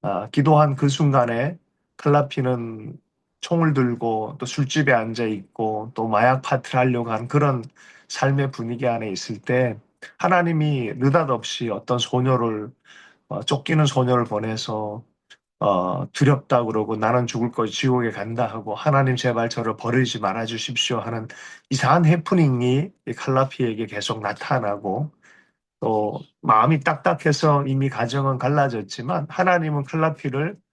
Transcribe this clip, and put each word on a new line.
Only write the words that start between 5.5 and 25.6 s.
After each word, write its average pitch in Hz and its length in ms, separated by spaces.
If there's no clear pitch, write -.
또 113 120
마약 123 360
파티를 131 360
하려고 120 320
한 113 160
그런 139 360
삶의 139 420
분위기 120 360
안에 117 220
있을 101 300
때 123 400
하나님이 156 760
느닷없이 131 720
어떤 107 280
소녀를, 120 720
어, 98 120
쫓기는 151 440
소녀를 127 400
보내서, 110 760
어, 90 500
두렵다 135 540
그러고 110 320
나는 117 300
죽을 117 220
것 117 180
지옥에 123 440
간다 113 340
하고 107 300
하나님 135 400
제발 117 340
저를 113 280
버리지 117 420
말아주십시오 113 800
하는 113 300
이상한 139 360
해프닝이 151 840
이 123 60
칼라피에게 127 720
계속 104 360
나타나고 104 880